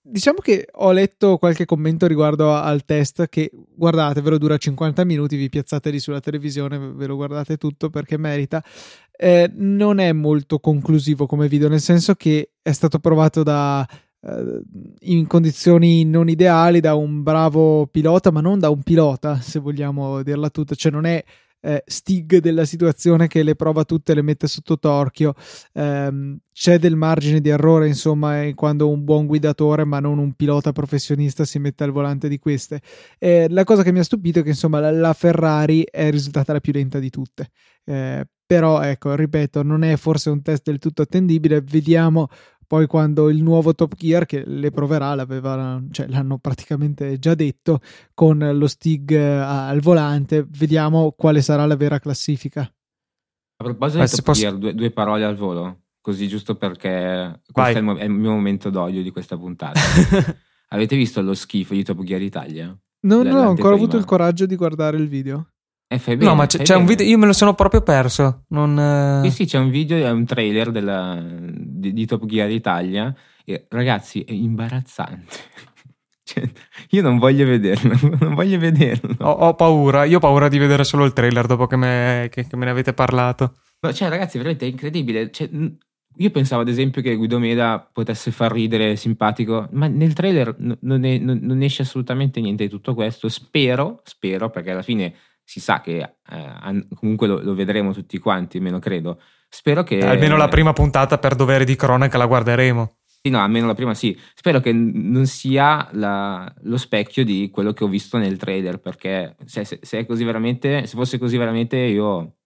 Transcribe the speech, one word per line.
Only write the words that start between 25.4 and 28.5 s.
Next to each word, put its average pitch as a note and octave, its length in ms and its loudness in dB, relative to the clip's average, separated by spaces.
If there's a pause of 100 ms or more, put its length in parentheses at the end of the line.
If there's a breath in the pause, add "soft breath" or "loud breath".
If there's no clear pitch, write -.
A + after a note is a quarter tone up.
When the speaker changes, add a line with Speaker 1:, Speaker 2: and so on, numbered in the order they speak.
Speaker 1:
Ehm, C#3 680 -6 (140)
c'è F3 260 4
del E3 160 2
margine D#3 460 2
di D3 80 0
errore, D#3 400 4
insomma, D3 540 -2
eh, D3 120 -6